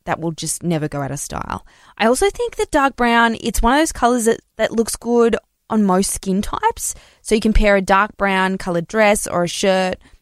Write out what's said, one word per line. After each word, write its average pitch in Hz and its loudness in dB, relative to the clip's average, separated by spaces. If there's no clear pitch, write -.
that - -4
will 165 -6
just - -8
never 156 -2
go 143 -8
out 135 -8
of 139 -8
style. - -10
I 208 2
also 254 2
think 480 -8
that 427 -4
dark 277 0
brown, 233 2
it's - -4
one 233 4
of 294 4
those 320 0
colours 240 0
that, 226 2
that 220 -2
looks 220 -2
good 233 2
on 220 2
most 190 2
skin 190 -4
types. - -4
So - -2
you 226 4
can 220 2
pair 202 6
a 196 2
dark 196 0
brown 190 0
coloured 170 -4
dress 214 2
or 175 -2
a 175 -2
shirt 185 -2